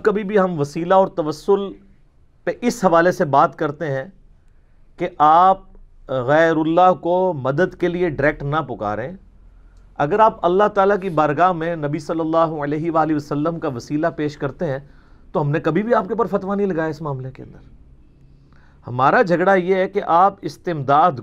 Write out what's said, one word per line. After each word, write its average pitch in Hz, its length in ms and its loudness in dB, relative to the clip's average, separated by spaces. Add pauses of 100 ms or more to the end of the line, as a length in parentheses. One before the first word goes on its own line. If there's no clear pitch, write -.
کبھی 214 200 0
بھی 202 160 0
ہم 180 200 0
وسیلہ 165 340 -2
اور 190 140 6
توسل 175 520 -2 (840)
پہ 180 80 -4 (100)
اس 240 240 0
حوالے 170 260 4
سے 175 140 -2
بات 147 300 2
کرتے 156 300 -6
ہیں 135 200 -4 (920)
کہ 135 200 -4
آپ 175 440 6 (460)
غیر 147 480 2
اللہ 165 460 4
کو 180 320 0
مدد 143 420 -2
کے 175 120 -2
لیے 175 220 -2
ڈائریکٹ 147 340 -2
نہ 143 120 -4
پکاریں، 117 560 -6 (840)
اگر 151 240 0
آپ 226 260 2
اللہ 190 220 2
تعالیٰ 196 340 2
کی 190 80 -8
بارگاہ 156 420 2
میں 170 240 -4
نبی 151 240 -4
صلی 165 200 -6
اللہ 160 180 -2
علیہ 156 540 -2
وآلہ 156 240 0
وسلم 151 440 -4
کا 160 80 -6
وسیلہ 147 400 -4
پیش 151 300 -6
کرتے 147 280 -6
ہیں 139 140 -4 (520)
تو 180 100 -2
ہم 143 80 -2
نے 156 100 -2
کبھی 165 240 0
بھی 233 100 -2
آپ 214 140 0
کے 220 60 -6
اوپر 220 120 -2
فتویٰ 196 300 -4
نہیں 202 120 -2
لگایا 165 200 -4
اس 156 140 -10
معاملے 131 300 -10
کے 127 120 -18
اندر۔ - 160 -20 (1300)
ہمارا 135 340 2
جھگڑا 180 320 2
یہ 190 220 2
ہے 185 140 0
کہ 196 180 -4
آپ 190 340 4
استمداد 156 680 0 (120)